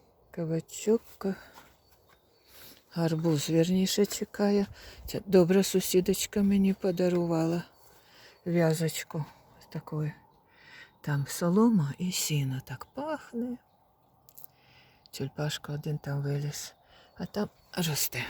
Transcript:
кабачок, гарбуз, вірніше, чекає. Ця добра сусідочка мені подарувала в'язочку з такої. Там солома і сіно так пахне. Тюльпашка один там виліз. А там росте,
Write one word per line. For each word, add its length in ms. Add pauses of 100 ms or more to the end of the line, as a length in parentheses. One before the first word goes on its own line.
(300)
кабачок, 960 (1600)
гарбуз, 600
вірніше, 560
чекає. 600 (400)
Ця 200
добра 360
сусідочка 800
мені 320
подарувала 920 (840)
в'язочку 760 (380)
з 100
такої. 400 (880)
Там 280
солома 680
і 140
сіно 520
так 200
пахне. 720 (1600)
Тюльпашка 580
один 260
там 240
виліз. 520 (440)
А 80
там 220 (280)
росте, 540